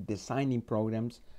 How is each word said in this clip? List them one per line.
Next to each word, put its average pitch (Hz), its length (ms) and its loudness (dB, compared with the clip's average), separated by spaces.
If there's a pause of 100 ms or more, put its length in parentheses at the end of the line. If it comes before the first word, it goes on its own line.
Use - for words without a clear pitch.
designing 123 560 2
programs, 113 600 0 (180)